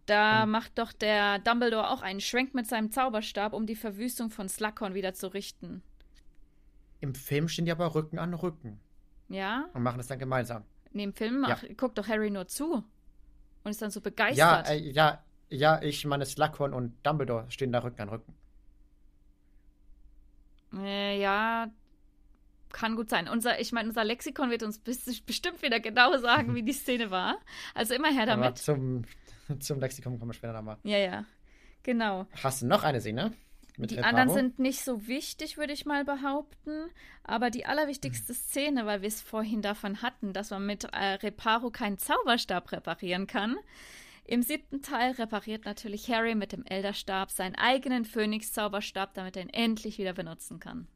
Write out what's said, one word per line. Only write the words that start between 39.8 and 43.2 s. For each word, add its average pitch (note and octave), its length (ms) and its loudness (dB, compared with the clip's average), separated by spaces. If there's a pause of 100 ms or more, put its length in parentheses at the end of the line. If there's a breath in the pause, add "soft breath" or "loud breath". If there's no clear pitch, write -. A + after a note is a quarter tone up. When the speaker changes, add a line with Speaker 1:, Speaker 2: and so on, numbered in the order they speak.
Speaker 1:
hatten, G#3+ 320 -4
dass G3+ 160 -6
man G3 160 -4
mit, G#3 180 -4
äh, G3 300 -2
Reparo A3 560 0
keinen G#3 260 -2
Zauberstab C#4+ 760 0
reparieren F3+ 540 -2